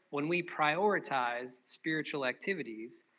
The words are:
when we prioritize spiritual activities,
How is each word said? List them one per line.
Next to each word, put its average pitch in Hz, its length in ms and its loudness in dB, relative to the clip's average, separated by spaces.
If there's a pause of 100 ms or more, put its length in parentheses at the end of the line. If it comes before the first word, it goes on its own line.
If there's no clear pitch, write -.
when 143 180 0
we 175 140 4
prioritize 139 1200 2
spiritual 151 600 -2
activities, 123 800 -4 (160)